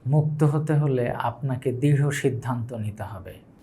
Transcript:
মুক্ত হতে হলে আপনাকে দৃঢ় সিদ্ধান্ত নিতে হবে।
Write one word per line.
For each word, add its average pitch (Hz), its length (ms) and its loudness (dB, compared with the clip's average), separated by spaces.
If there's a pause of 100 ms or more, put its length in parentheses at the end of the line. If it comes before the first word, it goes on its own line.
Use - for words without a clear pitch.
মুক্ত 151 380 2
হতে 151 300 2
হলে 131 360 2
আপনাকে 123 600 -2
দৃঢ় 143 380 2
সিদ্ধান্ত 120 600 -2
নিতে 107 300 -6
হবে। 95 320 -12 (280)